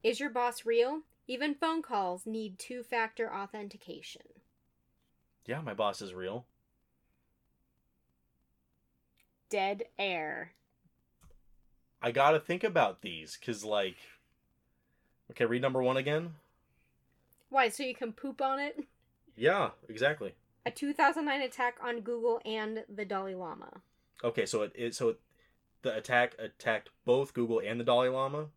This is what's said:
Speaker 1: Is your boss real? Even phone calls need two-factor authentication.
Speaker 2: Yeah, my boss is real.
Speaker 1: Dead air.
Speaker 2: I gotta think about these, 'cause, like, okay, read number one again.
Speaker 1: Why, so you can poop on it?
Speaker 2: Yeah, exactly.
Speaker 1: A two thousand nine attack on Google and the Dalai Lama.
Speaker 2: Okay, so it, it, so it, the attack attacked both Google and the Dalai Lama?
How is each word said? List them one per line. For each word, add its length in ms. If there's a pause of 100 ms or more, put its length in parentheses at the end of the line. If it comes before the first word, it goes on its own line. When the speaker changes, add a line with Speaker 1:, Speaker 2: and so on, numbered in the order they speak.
Speaker 1:
Is 180
your 100
boss 340
real? 380 (240)
Even 280
phone 280
calls 440
need 320
two-factor 760
authentication. 880 (1200)
Speaker 2:
Yeah, 160
my 120
boss 260
is 140
real. 320 (3000)
Speaker 1:
Dead 340 (140)
air. 540 (1500)
Speaker 2:
I 100
gotta 300
think 240
about 380
these, 340
'cause, 280
like, 320 (1300)
okay, 140
read 180
number 200
one 140
again. 380 (1120)
Speaker 1:
Why, 200
so 140
you 120
can 180
poop 280
on 180
it? 260 (520)
Speaker 2:
Yeah, 340 (180)
exactly. 460 (300)
Speaker 1:
A 60
two 220
thousand 340
nine 160
attack 400
on 180
Google 440
and 440
the 160
Dalai 300
Lama. 480 (420)
Speaker 2:
Okay, 220
so 160
it, 120
it, 200
so 160
it, 100 (640)
the 120
attack 440
attacked 520 (140)
both 300
Google 260
and 180
the 60
Dalai 240
Lama? 480